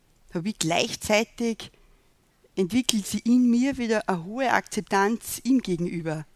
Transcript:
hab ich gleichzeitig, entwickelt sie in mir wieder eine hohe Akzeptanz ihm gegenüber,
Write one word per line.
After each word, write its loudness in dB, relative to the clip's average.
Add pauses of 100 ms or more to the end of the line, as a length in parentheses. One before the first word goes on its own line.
(340)
hab -4
ich -4
gleichzeitig, 0 (840)
entwickelt 0
sie -4
in 4
mir 2
wieder -2
eine 0
hohe -2
Akzeptanz 0
ihm 4
gegenüber, -4